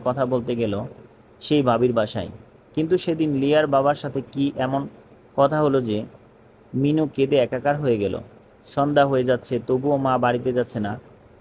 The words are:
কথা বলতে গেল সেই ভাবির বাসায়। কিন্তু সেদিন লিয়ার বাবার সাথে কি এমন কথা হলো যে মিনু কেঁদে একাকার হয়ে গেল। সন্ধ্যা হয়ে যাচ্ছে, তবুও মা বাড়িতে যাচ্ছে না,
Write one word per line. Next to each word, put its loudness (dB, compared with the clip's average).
কথা 0
বলতে -2
গেল -2
সেই 2
ভাবির 2
বাসায়। -2
কিন্তু 0
সেদিন -2
লিয়ার 2
বাবার 2
সাথে -6
কি -2
এমন -4
কথা 2
হলো 2
যে -2
মিনু 2
কেঁদে 0
একাকার 0
হয়ে 0
গেল। -2
সন্ধ্যা 2
হয়ে 2
যাচ্ছে, 0
তবুও 0
মা 0
বাড়িতে 0
যাচ্ছে -2
না, -6